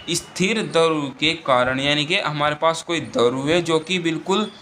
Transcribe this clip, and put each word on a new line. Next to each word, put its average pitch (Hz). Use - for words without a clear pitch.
स्थिर 202
द्रव 156
के 156
कारण, 131
यानी 147
कि 180
हमारे 151
पास 160
कोई 170
द्रव 127
है 175
जो 160
कि 185
बिल्कुल 175